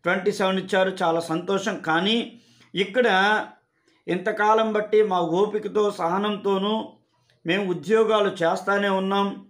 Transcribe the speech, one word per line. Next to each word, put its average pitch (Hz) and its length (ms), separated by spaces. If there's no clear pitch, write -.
ట్వంటీ 190 360
సెవెన్ 190 240
ఇచ్చారు, 190 280
చాలా 165 200
సంతోషం. 185 460
కానీ 190 280
ఇక్కడ 196 340
ఇంతకాలం 208 720
బట్టి 214 240
మా 180 60
ఓపికతో, 208 440
సహనంతోనూ 196 760
మేము 190 300
ఉద్యోగాలు 208 580
చేస్తానే 196 560
ఉన్నాం. 196 280